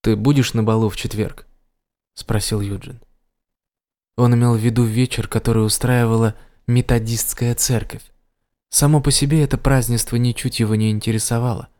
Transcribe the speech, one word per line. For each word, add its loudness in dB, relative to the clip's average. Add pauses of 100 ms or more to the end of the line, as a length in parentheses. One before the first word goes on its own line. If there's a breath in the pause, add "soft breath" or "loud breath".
"Ты 2
будешь 2
на 0
балу 2
в -8
четверг?" -8 (640)
спросил -2
Юджин. -8 (1160)
Он 4
имел 4
в -2
виду 2
вечер, -2
который 0
устраивала 2 (320 soft breath)
методистская 0
церковь. -4 (680)
Само 4
по 0
себе 2
это 0
празднество 0
ничуть -2
его 2
не 0
интересовало -2 (100)